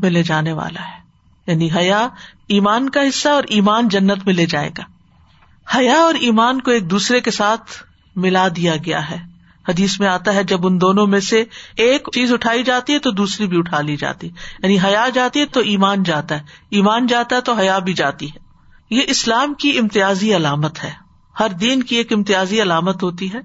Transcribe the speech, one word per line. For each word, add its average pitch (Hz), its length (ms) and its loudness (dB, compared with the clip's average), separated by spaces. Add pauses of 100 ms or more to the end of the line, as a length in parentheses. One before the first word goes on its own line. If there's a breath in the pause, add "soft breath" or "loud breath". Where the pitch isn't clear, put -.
میں 185 100 0
لے 170 120 2
جانے 160 300 -2
والا - 280 -8
ہے۔ - 220 -16 (440)
یعنی 165 300 0
حیا 196 320 2 (380 loud breath)
ایمان 208 440 2
کا 277 180 2
حصہ 269 200 -2
اور 285 200 2
ایمان 214 400 2
جنت 196 380 2
میں 190 80 2
لے 170 120 2
جائے 156 320 -4
گا۔ - 40 -14 (920 soft breath)
حیا 262 240 4
اور 330 140 4
ایمان 240 460 2
کو 254 100 -2
ایک 208 200 2
دوسرے 208 300 2
کے 240 100 -2
ساتھ 214 320 0 (540)
ملا 185 400 2
دیا 170 200 0
گیا 156 340 -6
ہے۔ 170 80 -10 (500 soft breath)
حدیث 190 320 -2
میں 202 80 2
آتا 185 260 0
ہے، 196 100 2
جب 185 220 0
ان 185 140 2
دونوں 190 260 4
میں 202 140 2
سے 220 240 0 (320 loud breath)
ایک 254 360 2
چیز 247 200 0
اٹھائی 233 320 0
جاتی 247 280 0
ہے 294 60 2
تو 277 120 0
دوسری 202 360 -2
بھی 175 120 0
اٹھا 170 220 -2
لی 147 160 -4
جاتی 139 320 -8
ہے، 175 40 -14 (300 loud breath)
یعنی 190 220 2
حیا 214 300 2
جاتی 254 260 0
ہے 294 60 2
تو 262 140 -2
ایمان 196 420 0
جاتا 156 320 -2
ہے، 147 60 -6 (300 loud breath)
ایمان 214 360 2
جاتا 240 300 0
ہے 254 40 0
تو 247 140 -2
حیا 190 240 2
بھی 185 140 -4
جاتی 143 340 -2
ہے۔ 147 120 -14 (520 soft breath)
یہ 240 160 0
اسلام 262 480 0
کی 285 240 -2
امتیازی 202 580 2
علامت 151 480 -2
ہے، - 80 -10 (480)
ہر 220 80 2
دین 226 340 0
کی 240 140 -2
ایک 233 160 0
امتیازی 202 500 0
علامت 180 400 0
ہوتی 185 300 -6
ہے، 226 120 -10